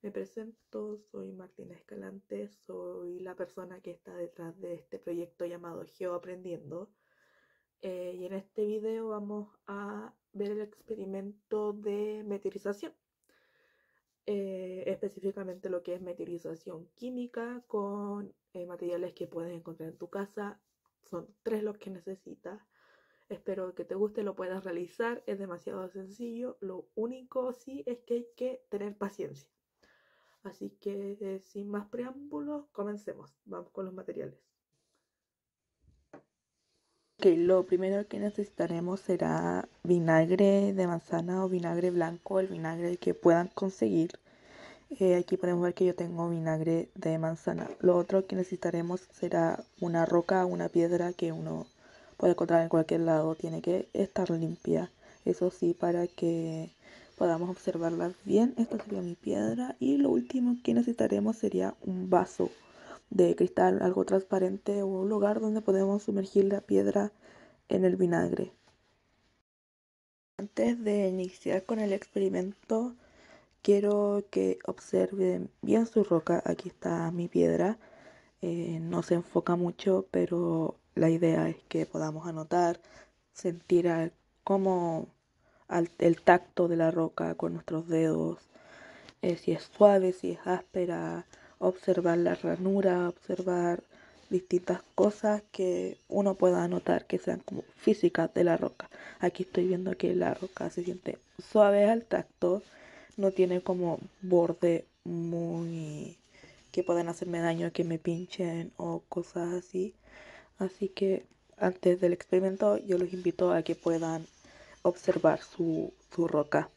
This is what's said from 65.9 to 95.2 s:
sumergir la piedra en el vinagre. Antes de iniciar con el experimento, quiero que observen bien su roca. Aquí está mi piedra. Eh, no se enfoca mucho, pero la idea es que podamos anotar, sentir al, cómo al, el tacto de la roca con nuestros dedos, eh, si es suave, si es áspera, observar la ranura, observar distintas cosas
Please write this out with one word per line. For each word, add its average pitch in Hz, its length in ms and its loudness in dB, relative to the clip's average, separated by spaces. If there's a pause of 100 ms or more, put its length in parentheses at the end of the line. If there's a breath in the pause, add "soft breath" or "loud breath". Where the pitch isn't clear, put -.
sumergir 202 440 2
la 196 140 0
piedra 202 520 2 (560 loud breath)
en 190 160 2
el 185 120 4
vinagre. 175 560 0 (1900)
Antes 233 440 -2
de 208 260 2
iniciar 185 560 -4
con 226 140 -4
el 208 140 0
experimento, 196 1000 -2 (680 loud breath)
quiero 202 680 4
que 190 360 0
observen 185 840 0 (120)
bien 220 240 4
su 226 160 2
roca. 175 420 2
Aquí 170 240 -4
está 170 440 -2
mi 175 160 -4
piedra. 175 500 4 (640 loud breath)
Eh, 170 380 -4
no 170 220 -2
se - 120 2
enfoca 175 420 0
mucho, 185 540 0
pero 175 640 0 (180)
la 160 160 4
idea 165 380 4
es 165 80 -4 (120)
que 160 180 -2
podamos 156 400 -6
anotar, 170 540 0 (520 loud breath)
sentir 175 560 2
al, 165 240 0 (300)
cómo 180 640 0 (640 soft breath)
al, 170 300 0
el 170 220 4
tacto 175 460 6
de 170 100 2
la 160 140 4
roca 165 460 -2
con 170 160 -4
nuestros 165 360 -6
dedos, 160 500 2 (840 loud breath)
eh, 175 140 0
si - 160 -2
es 160 100 -2
suave, 196 500 6
si 185 200 -4
es 170 120 -8
áspera, 175 800 -4 (360 loud breath)
observar 180 580 2
la 175 160 2
ranura, 180 760 0
observar 175 760 -2 (440 loud breath)
distintas 180 540 0 (140)
cosas 208 460 2 (100)